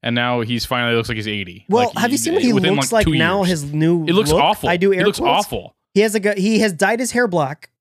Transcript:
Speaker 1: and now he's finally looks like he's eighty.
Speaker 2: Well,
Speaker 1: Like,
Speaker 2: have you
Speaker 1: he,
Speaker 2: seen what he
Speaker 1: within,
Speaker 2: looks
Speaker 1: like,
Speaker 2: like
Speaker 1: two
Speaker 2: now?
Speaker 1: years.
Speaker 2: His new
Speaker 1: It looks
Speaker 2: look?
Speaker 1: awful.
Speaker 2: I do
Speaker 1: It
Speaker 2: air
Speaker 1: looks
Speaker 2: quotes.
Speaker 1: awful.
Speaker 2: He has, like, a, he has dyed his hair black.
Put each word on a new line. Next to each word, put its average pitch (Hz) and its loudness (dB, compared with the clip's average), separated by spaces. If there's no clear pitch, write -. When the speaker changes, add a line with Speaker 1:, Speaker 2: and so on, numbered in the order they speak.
Speaker 1:
and 117 -2
now 120 0
he's 117 -4
finally 120 0
looks 113 -2
like 120 -4
he's 107 -8
eighty. 98 -10
Speaker 2:
Well, 240 2
Speaker 1:
Like, - -8
Speaker 2:
have 233 0
you 277 -2
Speaker 1:
he, - -2
Speaker 2:
seen 320 -2
what 370 0
he 240 2
Speaker 1:
within, 185 2
Speaker 2:
looks - -2
Speaker 1:
like, 220 2
Speaker 2:
like 160 0
Speaker 1:
two 139 0
Speaker 2:
now? 175 2
Speaker 1:
years. 175 0
Speaker 2:
His 143 -8
new 160 2
Speaker 1:
It 170 0
looks 185 2
Speaker 2:
look? 170 4
Speaker 1:
awful. 175 0
Speaker 2:
I 185 0
do 196 4
Speaker 1:
It 185 2
Speaker 2:
air 190 2
Speaker 1:
looks 208 0
Speaker 2:
quotes. 202 0
Speaker 1:
awful. - -10
Speaker 2:
He 196 6
has, 214 2
like, 208 -2
a, 208 2
he 208 2
has 214 2
dyed 196 0
his 254 -4
hair 247 0
black. 156 -4